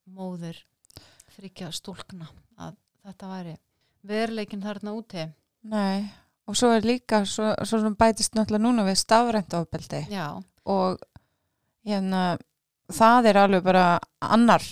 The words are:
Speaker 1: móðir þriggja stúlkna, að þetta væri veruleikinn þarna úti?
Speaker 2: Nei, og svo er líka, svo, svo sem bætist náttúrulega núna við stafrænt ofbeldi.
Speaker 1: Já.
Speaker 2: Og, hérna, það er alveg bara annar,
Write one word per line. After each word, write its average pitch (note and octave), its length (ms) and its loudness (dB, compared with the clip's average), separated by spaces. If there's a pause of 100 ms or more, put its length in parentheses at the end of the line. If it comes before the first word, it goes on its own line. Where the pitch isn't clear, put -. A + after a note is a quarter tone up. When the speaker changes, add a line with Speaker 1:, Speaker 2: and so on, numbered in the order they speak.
Speaker 1:
móðir F3+ 540 -12 (720)
þriggja F#3 400 -16
stúlkna, F3 560 -16 (320)
að E3 160 -16 (260)
þetta G3 260 -20
væri F3+ 280 -14 (480)
veruleikinn G#3+ 600 -6
þarna G#3 300 -10
úti? F#3+ 320 -10 (380)
Speaker 2:
Nei, G3+ 420 -2 (420)
og G3+ 80 -6
svo A#3+ 160 2
er A3+ 100 2
líka, A3 440 0
svo, G#3+ 240 -4 (160)
svo A3 160 -2
sem G#3+ 140 -2
bætist A3+ 420 2
náttúrulega G#3+ 260 0
núna A#3 220 2
við F#3+ 160 0
stafrænt A3+ 520 0
ofbeldi. D#3+ 540 -6
Speaker 1:
Já. F#3 220 -8 (360)
Speaker 2:
Og, F#3 360 -2 (840)
hérna, F#3+ 520 -2 (520)
það A#3 420 6
er G3 100 6
alveg G3 240 4
bara F#3 200 4 (360)
annar, A3 500 4